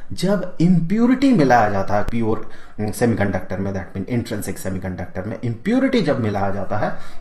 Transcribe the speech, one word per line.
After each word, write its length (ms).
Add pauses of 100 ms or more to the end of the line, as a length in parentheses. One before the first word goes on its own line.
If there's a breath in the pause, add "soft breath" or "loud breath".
(140 loud breath)
जब 480
impurity 720
मिलाया 360
जाता 260
है 80
pure 460 (320 loud breath)
सेमीकंडक्टर 760
में, 160
that 240
mean 120
intrinsic 480
semiconductor 680
में 200
impurity 580
जब 180
मिलाया 300
जाता 280
है, 200 (240 loud breath)